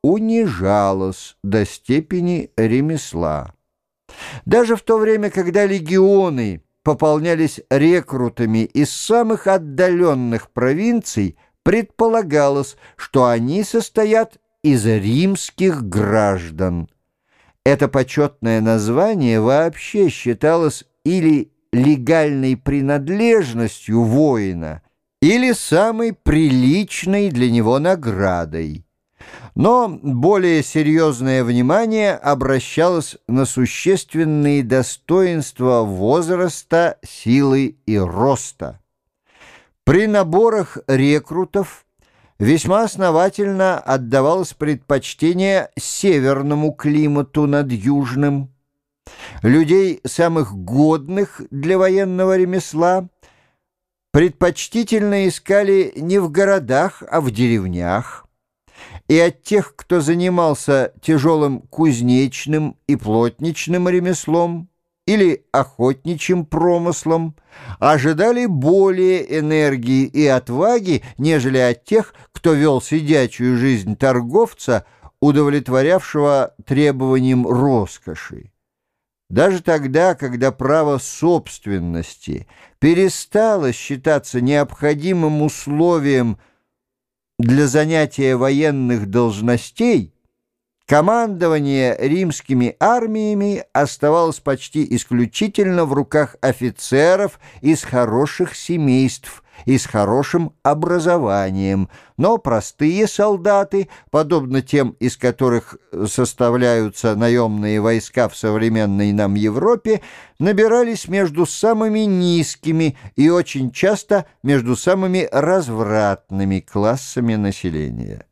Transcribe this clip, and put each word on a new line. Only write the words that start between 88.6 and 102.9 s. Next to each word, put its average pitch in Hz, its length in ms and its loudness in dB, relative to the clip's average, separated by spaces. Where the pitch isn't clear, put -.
должностей, 117 1080 0
командование 156 1120 0
римскими 135 800 -2
армиями 214 920 -2
оставалось 151 640 0
почти 143 560 -4
исключительно 175 880 -2
в 139 100 -2
руках 147 460 -2
офицеров 143 1000 0
из 147 220 2
хороших 127 720 -2
семейств 135 840 -2
и 127 120 2
с - 80 -4
хорошим 135 640 -2
образованием, 113 1200 0
но 208 220 0
простые 151 680 -2